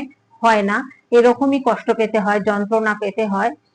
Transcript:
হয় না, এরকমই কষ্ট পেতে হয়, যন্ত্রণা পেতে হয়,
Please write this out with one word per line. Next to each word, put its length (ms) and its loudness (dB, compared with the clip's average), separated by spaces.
হয় 220 2
না, 140 -2
এরকমই 540 4
কষ্ট 220 -2
পেতে 200 0
হয়, 200 0
যন্ত্রণা 500 -2
পেতে 260 -4
হয়, 260 -2